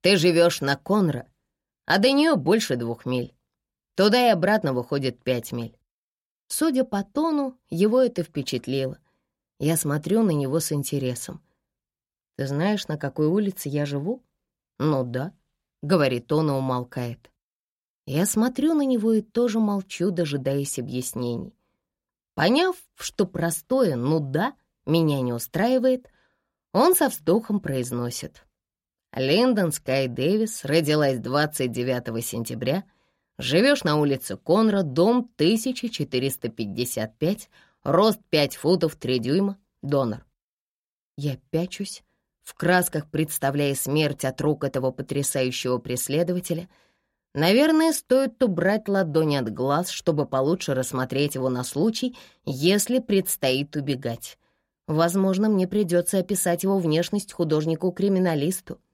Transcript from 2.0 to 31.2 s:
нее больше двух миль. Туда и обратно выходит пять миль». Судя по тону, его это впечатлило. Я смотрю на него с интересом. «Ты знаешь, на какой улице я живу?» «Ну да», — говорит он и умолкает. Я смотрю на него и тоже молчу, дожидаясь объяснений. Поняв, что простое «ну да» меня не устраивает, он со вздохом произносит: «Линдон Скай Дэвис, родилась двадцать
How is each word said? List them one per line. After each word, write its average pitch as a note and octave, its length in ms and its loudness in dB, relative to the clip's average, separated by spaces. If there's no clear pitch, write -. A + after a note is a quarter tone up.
нее D4 240 4
больше E3 400 0
двух A#2 300 -6
миль. B2 300 -4
Туда A3 320 4
и - 20 6
обратно F#3 440 2
выходит C3 500 -4
пять B2 280 -4
миль». A#2 240 -8
Судя C4 360 0
по G3+ 200 -4
тону, C#4+ 540 -2
его G#3 300 2
это A#3 240 0
впечатлило. C3+ 760 -6
Я D#3+ 160 0
смотрю D#3 480 0
на F#3+ 80 2
него D3 280 0
с - 120 -4
интересом. C#3 680 -4
«Ты C3+ 100 -4
знаешь, F#3 400 -2
на D3+ 100 -4
какой D3+ 300 -2
улице F#3+ 420 -2
я D3 160 -2
живу?» D3 380 -6
«Ну C#3 240 0
да», — B2+ 300 -6
говорит C#3+ 500 2
он D3+ 180 2
и C#3 40 0
умолкает. B2 800 -4
Я D#3 200 0
смотрю B3+ 480 0
на D4 100 2
него A3+ 300 2
и G#3+ 80 4
тоже A3+ 380 0
молчу, G3+ 520 -2
дожидаясь C#3 680 -2
объяснений. B2 760 -6
Поняв, C#4+ 400 2
что - 320 -4
простое E3+ 680 0
«ну C#3+ 240 0
да» D3+ 360 -2
меня D3+ 360 2
не B2 120 -2
устраивает, B3+ 760 0
он E4 240 4
со C#4 140 2
вздохом G#3 500 0
произносит: B2 840 -6
«Линдон F3+ 580 2
Скай C3+ 360 -2
Дэвис, F3+ 560 -2
родилась D3 560 2
двадцать C3 520 0